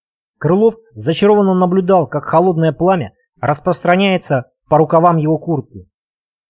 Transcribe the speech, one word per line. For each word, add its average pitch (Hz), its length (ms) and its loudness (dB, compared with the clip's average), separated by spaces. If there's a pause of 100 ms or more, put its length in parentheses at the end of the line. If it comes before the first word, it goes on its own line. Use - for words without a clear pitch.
(400)
Крылов 208 360 2 (180)
зачарованно 196 600 0
наблюдал, 185 540 0
как - 180 -8
холодное 160 480 0
пламя 170 400 -2 (260)
распространяется 175 1120 -2 (160)
по 151 100 2
рукавам 165 400 2
его 156 200 -2
куртки. 135 520 -8 (600)